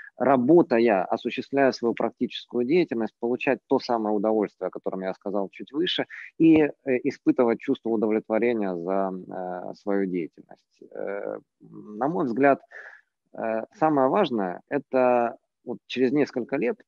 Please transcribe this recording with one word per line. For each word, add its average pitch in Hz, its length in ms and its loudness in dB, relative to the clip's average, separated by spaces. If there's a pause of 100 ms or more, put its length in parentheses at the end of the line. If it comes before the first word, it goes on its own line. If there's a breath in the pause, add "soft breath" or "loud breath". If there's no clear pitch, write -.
(180 loud breath)
работая, 123 880 4
осуществляя 127 680 0
свою 117 240 -2
практическую 117 680 -4
деятельность, 127 540 0
получать 123 400 -2 (100)
то 135 100 2
самое 110 360 -2
удовольствие, 104 540 0
о - 20 -4
котором - 300 -8
я 92 120 -4
сказал 98 380 -6
чуть - 220 -18
выше, 156 320 -2 (340 loud breath)
и, 160 240 6
э, 147 80 0 (340)
испытывать 127 540 0
чувство 127 300 -4
удовлетворения 110 880 0
за, 95 360 -2 (600)
э, 90 40 -18
свою 101 320 -2
деятельность. - 720 -10 (140)
Э, 101 440 -8 (220)
на 107 480 -8
мой 180 160 -4
взгляд, 131 360 2 (760 loud breath)
э, 110 260 -6 (160)
самое 143 300 4
важное — 123 600 0
это 127 680 2 (280)
вот 120 220 -8
через 123 260 0
несколько 131 440 -2
лет 196 200 -2 (100)